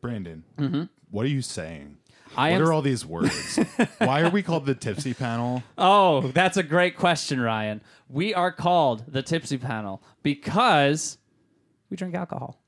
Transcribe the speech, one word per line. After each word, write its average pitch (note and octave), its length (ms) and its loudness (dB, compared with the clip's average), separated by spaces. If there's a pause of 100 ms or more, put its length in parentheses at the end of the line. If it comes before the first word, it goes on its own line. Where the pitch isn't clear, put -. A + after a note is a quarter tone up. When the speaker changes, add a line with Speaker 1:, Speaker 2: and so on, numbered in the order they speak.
Speaker 1:
Brandon, F2+ 440 -8 (120)
Speaker 2:
Mm-hmm. C#3+ 280 -2 (260)
Speaker 1:
what G#2 160 -2
are C#3+ 40 0
you C3+ 120 -2
saying? D#2 560 -12 (360)
Speaker 2:
I D3 180 2
Speaker 1:
What F3+ 100 4
Speaker 2:
am D#3+ 60 6
Speaker 1:
are E3 40 4
all D#3 80 2
these C3+ 240 0
words? - 540 -4 (220)
Speaker 2:
<laughs> - 180 0
Speaker 1:
Why D3 240 2
are E3+ 80 4
we G3 120 0
called E3 220 -2
the C#3 100 2
Tipsy A#2+ 380 -6
Panel? A#2+ 500 -4 (140)
Speaker 2:
Oh, F#3 520 4
that's F3 280 2
a F#3+ 60 2
great F3 340 2
question, D#3 420 0
Ryan. G#2+ 440 -2 (260)
We F3 240 -2
are F3+ 180 2
called D#3+ 580 2
the C3+ 140 -4
Tipsy D#3 360 -4
Panel G#2+ 440 -8 (200)
because D3+ 960 2 (720)
we F#3 80 -10
drink F3+ 160 -8
alcohol. - 540 -10